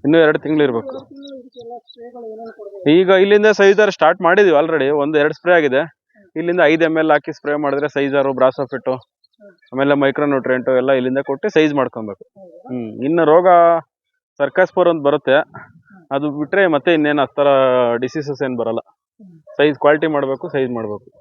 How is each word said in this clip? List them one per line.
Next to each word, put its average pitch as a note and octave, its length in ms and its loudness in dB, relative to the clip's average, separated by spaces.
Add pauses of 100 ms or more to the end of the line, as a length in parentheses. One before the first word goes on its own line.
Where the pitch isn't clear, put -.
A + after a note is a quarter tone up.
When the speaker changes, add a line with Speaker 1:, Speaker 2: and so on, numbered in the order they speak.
Speaker 1:
ಇನ್ನು D3+ 140 4
ಎರಡು D3+ 200 4
ತಿಂಗಳು D3+ 240 -2
ಇರ್ಬೇಕು. A#2 300 -4
Speaker 2:
ಎರಡು - 160 -14
ತಿಂಗಳು C#4 280 -20
ಇದಕ್ಕೆಲ್ಲ A#3+ 420 -20
ಸ್ಪ್ರೇಗಳು A#3+ 480 -20
ಏನೇನು A3 260 -16
ಕೊಡ್ಬೇಕು? G3 380 -8
Speaker 1:
ಈಗ F3+ 200 4 (120)
ಇಲ್ಲಿಂದ G#3 240 4
ಸೈಜರ್ G3+ 440 4
ಸ್ಟಾರ್ಟ್ E3+ 320 2
ಮಾಡಿದೀವಿ F3+ 340 4
already. D3+ 320 0 (140)
ಒಂದು D3+ 160 -2
ಎರಡು D3+ 160 0
ಸ್ಪ್ರೇ F3 200 0
ಆಗಿದೆ. D3 280 2 (540)
ಇಲ್ಲಿಂದ F3 280 -2
ಐದು D#3 200 2
ಎಮ್ D#3+ 140 -2
ಎಲ್ D#3 160 0
ಹಾಕಿ D3 180 -4
ಸ್ಪ್ರೇ D3 240 -6
ಮಾಡಿದ್ರೆ C#3+ 320 -4
ಸೈಜಾರು, C#3 440 -2
ಬ್ರಾಸೋಫಿಟ್ಟು, C3 640 -2 (760)
ಆಮೇಲೆ C#3 220 0
ಮೈಕ್ರೋನ್ಯೂಟ್ರಿಯೆಂಟ್ C3+ 760 -2
ಎಲ್ಲ C3 240 0
ಇಲ್ಲಿಂದ C3 340 -2
ಕೊಟ್ಟು C#3 220 -6
ಸೈಜ್ D#3 260 0
ಮಾಡ್ಕೊಬೇಕು. A#2+ 500 -6 (120)
Speaker 2:
ಹೌದಾ? F#3 220 -20 (100)
Speaker 1:
ಹ್ಮ್. A#2+ 220 -10 (140)
ಇನ್ನು E3 200 0
ರೋಗ E3 220 4 (920)
ಸರ್ಕಾಸ್ಪೋರ್ F3 480 0
ಅಂತ E3 140 -2
ಬರುತ್ತೆ. C#3+ 340 0 (760)
ಅದು C#3 160 -4 (120)
ಬಿಟ್ರೆ F#3 280 0
ಮತ್ತೆ E3 280 0
ಇನ್ನೇನು D3 280 0
ಆ B2+ 140 -2
ಥರ C#3+ 120 2 (480)
ಡಿಸೀಸಸ್ C#3 460 -6
ಏನ್ B2+ 140 -6
ಬರಲ್ಲ. A2+ 240 -6 (400)
Speaker 2:
ಹ್ಮ್. F3 180 -20 (180)
Speaker 1:
ಸೈಜ್ D3 220 0
ಕ್ವಾಲಿಟಿ D3+ 280 2
ಮಾಡ್ಬೇಕು, C#3 420 -4
ಸೈಜ್ C3+ 220 -4
ಮಾಡ್ಬೇಕು. G#2+ 360 -8 (140)